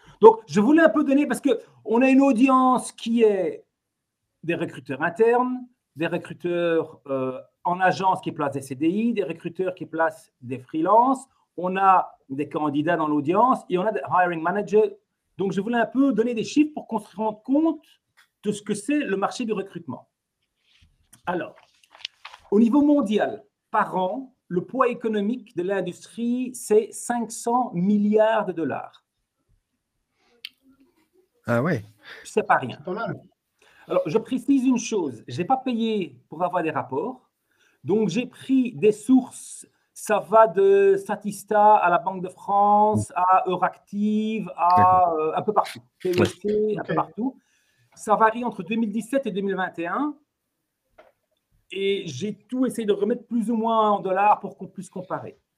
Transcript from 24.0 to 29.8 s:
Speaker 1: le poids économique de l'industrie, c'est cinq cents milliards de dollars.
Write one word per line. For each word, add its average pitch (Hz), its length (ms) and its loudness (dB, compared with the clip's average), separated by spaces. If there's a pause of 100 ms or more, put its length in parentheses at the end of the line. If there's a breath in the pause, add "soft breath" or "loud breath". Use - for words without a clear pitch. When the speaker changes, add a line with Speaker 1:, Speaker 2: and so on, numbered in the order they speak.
Speaker 1:
le 180 160 -4
poids 254 240 0
économique 220 680 -4
de 175 60 -2
l'industrie, 202 920 -6
c'est 214 380 2
cinq 233 400 -6
cents 247 420 -2
milliards 208 720 2
de 185 60 -6
dollars. - 520 -8 (2500)